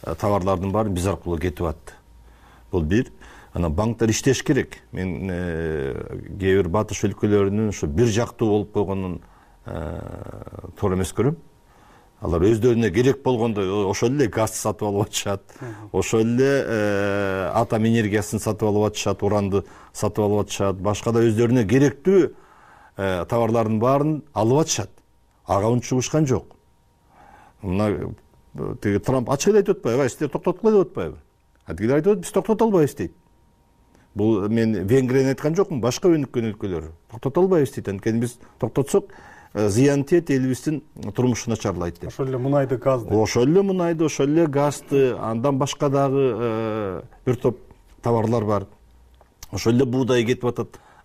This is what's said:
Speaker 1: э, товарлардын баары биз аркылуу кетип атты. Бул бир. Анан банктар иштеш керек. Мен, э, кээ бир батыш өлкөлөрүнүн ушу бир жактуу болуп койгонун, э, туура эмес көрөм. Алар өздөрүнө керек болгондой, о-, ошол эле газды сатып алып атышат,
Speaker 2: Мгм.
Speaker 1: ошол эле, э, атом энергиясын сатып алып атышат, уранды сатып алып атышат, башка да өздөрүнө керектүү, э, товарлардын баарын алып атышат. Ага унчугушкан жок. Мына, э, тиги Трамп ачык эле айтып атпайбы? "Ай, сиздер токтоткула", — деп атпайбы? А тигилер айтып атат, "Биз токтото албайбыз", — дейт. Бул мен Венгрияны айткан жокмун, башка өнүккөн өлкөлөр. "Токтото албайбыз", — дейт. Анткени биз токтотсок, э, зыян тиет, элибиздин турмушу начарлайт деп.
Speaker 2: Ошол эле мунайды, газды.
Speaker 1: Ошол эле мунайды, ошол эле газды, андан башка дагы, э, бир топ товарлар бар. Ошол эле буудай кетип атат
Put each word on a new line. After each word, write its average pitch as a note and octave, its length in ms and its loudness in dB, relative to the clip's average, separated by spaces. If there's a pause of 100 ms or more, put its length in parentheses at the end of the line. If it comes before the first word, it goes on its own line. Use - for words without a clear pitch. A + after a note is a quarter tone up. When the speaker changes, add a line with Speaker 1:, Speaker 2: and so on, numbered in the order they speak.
Speaker 1:
э, E2 120 -6
товарлардын F#2+ 580 0
баары G#2+ 180 0
биз F2+ 160 -2
аркылуу F2 320 -2
кетип E2+ 280 -2
атты. - 260 -8 (800)
Бул F2+ 120 0
бир. G2 300 0 (400)
Анан E2+ 200 -2
банктар A2 360 0
иштеш A#2+ 340 0
керек. - 360 -2 (140)
Мен, F#2 380 -6
э, D#2+ 640 -4 (440)
кээ F#2+ 240 4
бир F2+ 60 -4
батыш G#2 360 -2
өлкөлөрүнүн G#2 640 2
ушу F#2+ 180 -6
бир D#2+ 200 2
жактуу A2+ 420 0
болуп G#2 240 0
койгонун, F#2+ 480 -4 (460)
э, E2 340 -8 (800)
туура F#2+ 140 2
эмес F#2 180 -2
көрөм. C3+ 240 0 (840)
Алар E2+ 180 0
өздөрүнө A2+ 540 4
керек B2+ 300 2
болгондой, A2+ 420 0
о-, G2 240 0
ошол A#2+ 200 0
эле C#3 180 0
газды A2 280 -2
сатып G#2+ 300 -4
алып G2+ 220 -2
атышат, - 320 -6 (200)
Speaker 2:
Мгм. G#2+ 320 -14
Speaker 1:
ошол G2 280 0
эле, C3 460 2
э, G2+ 840 -2
атом A2+ 300 0
энергиясын A2 560 0
сатып A2 300 -2
алып G#2 240 2
атышат, - 300 -4
уранды G2+ 420 0 (280)
сатып G#2 320 -2
алып G2+ 220 0
атышат, G2 300 -2
башка G2+ 340 -2
да A#2 80 2
өздөрүнө A#2 480 4
керектүү, C#3+ 640 2 (680)
э, F#2+ 320 -2
товарлардын A2+ 520 0
баарын C#3+ 420 0 (120)
алып A#2 260 2
атышат. C#3 300 -4 (560)
Ага G2 200 0
унчугушкан B2+ 600 0
жок. B2 280 -2 (1040)
Мына, G2+ 300 0
э, - 880 -8
тиги G2+ 180 0
Трамп B2+ 300 0
ачык C#3+ 200 0
эле G#3+ 100 6
айтып G3+ 200 2
атпайбы? B2+ 240 0
"Ай, C3 60 2
сиздер C#3+ 200 -4
токтоткула", — F#3 440 0
деп G#3 80 6 (100)
атпайбы? D2+ 260 -8 (500)
А - 80 -10
тигилер A2 220 2
айтып D#3 160 4
атат, F#3 100 -2
"Биз - 80 -12
токтото G#3 340 0
албайбыз", — F3+ 320 2
дейт. F2+ 160 -6 (1000)
Бул G#2 340 2
мен A2 380 0
Венгрияны C3 440 4
айткан D3 260 -2
жокмун, E3+ 240 0
башка B2 280 0
өнүккөн C3 440 0
өлкөлөр. F2+ 320 -6 (260)
"Токтото C3 300 -2
албайбыз", — F3+ 340 4
дейт. G#2+ 140 -8
Анткени A2 320 -2
биз A#2+ 180 -4 (220)
токтотсок, C#3 460 0 (480)
э, G#2 140 0
зыян C#3 360 4
тиет, E3+ 260 2
элибиздин C3 520 -2 (320)
турмушу B2 360 0
начарлайт F2+ 500 -4
деп. - 80 -12
Speaker 2:
Ошол C3 200 -6
эле C3 100 -4
мунайды, C3+ 380 0
газды. B2 380 0
Speaker 1:
Ошол A2 300 2
эле E3+ 180 4
мунайды, E3+ 420 0
ошол C#3+ 220 0
эле D#3+ 200 4
газды, C#3 760 0
андан A#2 380 -2
башка C#3+ 300 -2
дагы, C3+ 480 2
э, A2 640 -4 (220)
бир B2 120 0
топ B2+ 220 0 (440)
товарлар A2+ 420 2
бар. G2+ 220 0 (840)
Ошол A2 240 0
эле B2+ 100 4
буудай B2 400 2
кетип B2 200 -2
атат A#2+ 340 -6 (260)